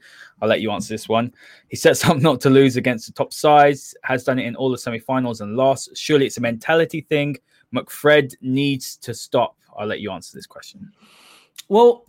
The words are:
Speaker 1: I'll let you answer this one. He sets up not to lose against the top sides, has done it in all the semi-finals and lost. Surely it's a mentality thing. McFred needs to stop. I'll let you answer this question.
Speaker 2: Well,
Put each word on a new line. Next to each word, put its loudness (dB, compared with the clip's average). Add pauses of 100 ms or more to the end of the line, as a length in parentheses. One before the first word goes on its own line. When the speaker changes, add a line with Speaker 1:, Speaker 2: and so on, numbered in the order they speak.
(420)
Speaker 1:
I'll -2
let 2
you -4
answer -8
this -10
one. -2 (340)
He -14
sets 2
up 2
not 2
to 2
lose 4
against -4
the -20
top -8
sides, 4 (100)
has -4
done -2
it -6
in -10
all -2
the -4
semi-finals -6
and -8
lost. 0
Surely 2
it's -8
a -6
mentality -2
thing. -2 (400)
McFred 2
needs -4
to -12
stop. -2 (200)
I'll -8
let -6
you -10
answer -16
this -20
question. -20 (760)
Speaker 2:
Well, 4